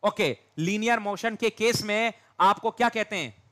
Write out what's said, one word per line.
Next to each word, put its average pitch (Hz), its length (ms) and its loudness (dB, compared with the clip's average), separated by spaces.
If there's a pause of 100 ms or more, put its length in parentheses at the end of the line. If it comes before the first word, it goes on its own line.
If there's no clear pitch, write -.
ओके, 202 340 0 (220)
लीनियर 214 400 0
मोशन 208 380 -4
के 220 140 0
केस 226 320 0
में 214 300 0 (280)
आपको 202 300 4
क्या 240 180 2
कहते 220 280 -4
हैं? 131 360 -8